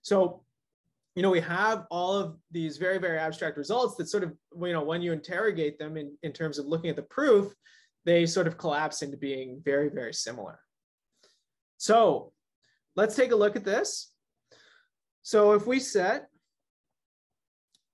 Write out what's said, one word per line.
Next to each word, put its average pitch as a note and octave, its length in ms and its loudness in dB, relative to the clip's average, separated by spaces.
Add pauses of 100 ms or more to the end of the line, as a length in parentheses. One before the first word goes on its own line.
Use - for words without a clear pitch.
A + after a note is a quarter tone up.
So, F#3+ 420 0 (680)
you F3+ 80 -2
know, F#3+ 80 4
we F3+ 100 4
have F#3 500 0
all F3+ 240 -2
of F3 240 -4 (120)
these D#3+ 280 -6
very, F3+ 200 0
very E3+ 200 -2
abstract D#3+ 380 -4
results G#3+ 400 -2
that E3 120 -6
sort G3 160 -2
of, E3 80 -8 (300)
you F3 100 -2
know, D#3+ 100 -2
when E3 200 -2
you F3 100 -2
interrogate E3 680 -4
them D#3 180 -10
in, D3 260 -10
in D3+ 100 -8
terms D3+ 260 -6
of C#3 80 -8
looking E3 240 -2
at D3 60 -4
the D3 60 -8
proof, G#3+ 500 2 (540)
they E3+ 180 4
sort E3 220 0
of E3 100 -4
collapse D3+ 460 -4
into C#3 160 -10
being C3+ 440 -8
very, C#3+ 280 0
very B2 240 -8
similar. A2+ 440 -8 (1160)
So G#3 560 4 (640)
let's G#3+ 180 2
take B3+ 180 2
a A#3 40 4
look G#3 200 4
at G#3 80 -6
this. - 460 -4 (1120)
So G#3 300 6
if G#3 140 4
we C4 140 2
set G#3 480 -2 (1700)